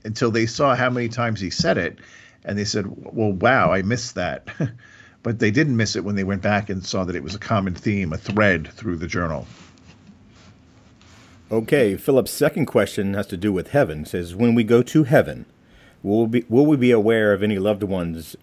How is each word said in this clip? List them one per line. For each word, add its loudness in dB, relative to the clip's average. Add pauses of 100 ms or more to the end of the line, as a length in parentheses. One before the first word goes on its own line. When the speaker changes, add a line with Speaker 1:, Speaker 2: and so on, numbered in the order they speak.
Speaker 1:
until -2
they 0
saw 0
how 0
many -2
times -4
he -6
said -2
it. -4 (460)
And -6
they -4
said, -4
"Well, -4
wow, 2
I 0
missed -6
that." -6 (100)
<laughs> -2 (520)
But -4
they 4
didn't 2
miss 0
it -4
when -4
they -2
went -2
back 0
and -6
saw -4
that -4
it -6
was -10
a -10
common -2
theme, -4
a -6
thread 0
through -8
the -8
journal. -6 (2000)
Speaker 2:
Okay, 2
Philip's 2
second 0
question 0
has -4
to -8
do 0
with -4
heaven. 0
It -10
says, -6
"When 2
we 4
go 6
to 2
heaven, 2 (580)
will 2
we 0
be, -6
will 6
we 4
be 4
aware 4
of 0
any 0
loved 0
ones -4